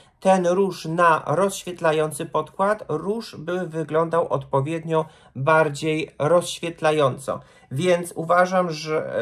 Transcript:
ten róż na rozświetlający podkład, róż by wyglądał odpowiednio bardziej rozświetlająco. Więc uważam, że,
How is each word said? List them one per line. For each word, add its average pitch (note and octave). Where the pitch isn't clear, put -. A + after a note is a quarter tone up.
ten F#3+
róż F3+
na E3
rozświetlający D#3+
podkład, G3
róż F#3+
by F3
wyglądał D#3+
odpowiednio D#3+
bardziej D#3
rozświetlająco. D#3
Więc F3
uważam, F3+
że, D#3